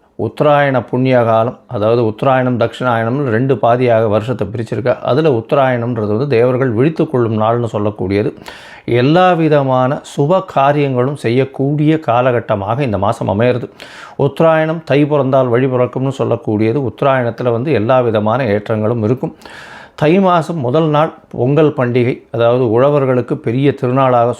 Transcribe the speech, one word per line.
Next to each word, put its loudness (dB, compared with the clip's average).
உத்தராயண 0
புண்ணிய 0
காலம், 0
அதாவது 0
உத்தராயணம் 0
தட்சிணாயணம்னு -2
ரெண்டு 0
பாதியாக 2
வருஷத்தை -2
பிரிச்சிருக்கா. -4
அதுல 0
உத்தராயணம்ன்றது 0
வந்து -2
தேவர்கள் 2
விழித்து 0
கொள்ளும் 0
நாள்னு 0
சொல்லக்கூடியது. -2
எல்லா 2
விதமான 0
சுப 0
காரியங்களும் 0
செய்யக்கூடிய 0
காலகட்டமாக 0
இந்த -2
மாசம் -2
அமையிறது. 0
உத்தராயணம் 0
தை 2
பிறந்தால் 0
வழி 2
பிறக்கும்னு -2
சொல்லக்கூடியது. -2
உத்தராயணத்துல -2
வந்து -2
எல்லா 2
விதமான 0
ஏற்றங்களும் -2
இருக்கும். -2
தை 2
மாசம் 0
முதல் 0
நாள் 0
பொங்கல் 2
பண்டிகை, 0
அதாவது 2
உழவர்களுக்கு 2
பெரிய 0
திருநாளாக 2